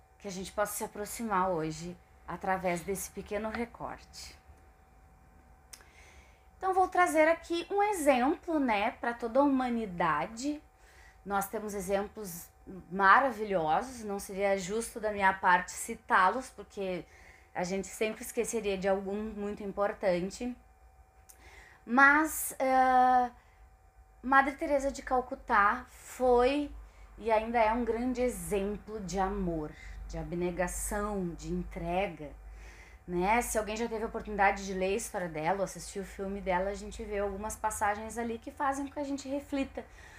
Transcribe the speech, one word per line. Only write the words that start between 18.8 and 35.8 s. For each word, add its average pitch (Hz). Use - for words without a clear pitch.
algum 196
muito 208
importante. 202
Mas, 285
eh, 254
Madre 269
Teresa 277
de 277
Calcutá 247
foi 254
e 208
ainda 226
é 220
um 240
grande 240
exemplo 202
de 185
amor, 180
de -
abnegação, 180
de 160
entrega, 175
né? 185
Se -
alguém 214
já 233
teve 220
a 226
oportunidade 208
de 196
ler 185
a 208
história 196
dela 160
ou 196
assistir 180